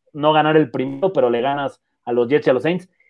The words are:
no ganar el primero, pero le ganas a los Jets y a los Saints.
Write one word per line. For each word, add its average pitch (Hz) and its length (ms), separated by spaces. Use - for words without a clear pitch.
no 151 200
ganar 156 240
el 147 140
primero, 139 420
pero 131 180
le 117 100
ganas 139 400
a 123 80
los 120 160
Jets 147 180
y 156 40
a - 20
los 123 100
Saints. 170 260